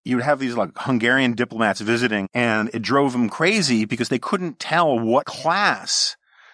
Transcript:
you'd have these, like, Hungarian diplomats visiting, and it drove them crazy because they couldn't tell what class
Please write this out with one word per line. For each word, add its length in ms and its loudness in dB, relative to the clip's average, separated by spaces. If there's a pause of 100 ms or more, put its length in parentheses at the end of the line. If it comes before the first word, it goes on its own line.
you'd 200 -2
have 160 2
these, 160 -4
like, 200 -2
Hungarian 580 2
diplomats 460 0
visiting, 540 0
and 400 0
it 80 -4
drove 320 2
them 160 0
crazy 560 0
because 240 -4
they 100 0
couldn't 400 -4
tell 400 2
what 260 2
class 920 -2 (360)